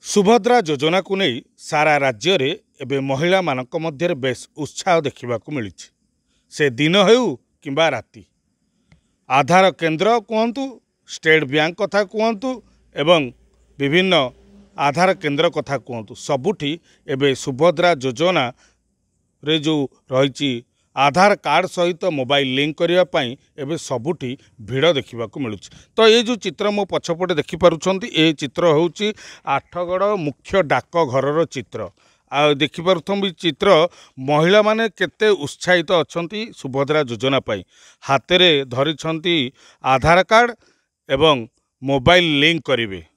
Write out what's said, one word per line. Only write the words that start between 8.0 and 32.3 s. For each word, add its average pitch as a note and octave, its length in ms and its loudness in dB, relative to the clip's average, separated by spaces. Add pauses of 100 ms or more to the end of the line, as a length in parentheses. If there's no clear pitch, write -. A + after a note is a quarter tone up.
ଆଧାର C#3+ 440 4
କେନ୍ଦ୍ର D#3+ 360 -2 (220)
କୁହନ୍ତୁ, A3+ 340 -2 (460)
ଷ୍ଟେଟ୍ D#3+ 340 2
ବ୍ୟାଙ୍କ D3+ 320 -2
କଥା G3+ 280 -2
କୁହନ୍ତୁ A3 460 -2 (460)
ଏବଂ D#3+ 260 2 (580)
ବିଭିନ୍ନ E3+ 340 2 (640)
ଆଧାର D3+ 360 0
କେନ୍ଦ୍ର D#3+ 360 -2
କଥା C#3+ 280 -6
କୁହନ୍ତୁ, A#2 380 -12
ସବୁଠି D3 560 -4 (360)
ଏବେ C#3 280 0
ସୁଭଦ୍ରା D#3 600 2
ଯୋଜନାରେ - 1600 -4
ଯେଉଁ D3+ 220 -2 (300)
ରହିଛି C3+ 400 -2 (440)
ଆଧାର C#3+ 400 4
କାର୍ଡ D#3+ 320 0
ସହିତ F3 380 -2
ମୋବାଇଲ C#3+ 500 -2
ଲିଙ୍କ D3 220 -2
କରିବା F3 260 2
ପାଇଁ E3 260 -4 (280)
ଏବେ D3 200 -8
ସବୁଠି C3 540 -6 (300)
ଭିଡ଼ B2+ 320 -2
ଦେଖିବାକୁ A#2 460 -6
ମିଳୁଛି। A2 280 -8 (280)
ତ - 20 -6 (100)
ଏଇ A3+ 160 6
ଯୋଉ A#3 140 -2
ଚିତ୍ର F#3+ 340 -8
ମୋ G3+ 140 -2
ପଛପଟେ F3 500 -4
ଦେଖିପାରୁଛନ୍ତି, F3 800 0
ଏ D#3 200 2
ଚିତ୍ର D3 300 -6 (100)
ହେଉଛି E3+ 340 0 (380)
ଆଠଗଡ଼ F3 580 -4 (120)
ମୁଖ୍ୟ D3+ 460 -8
ଡାକଘରର C#3+ 840 0
ଚିତ୍ର। A#2 360 -12 (500)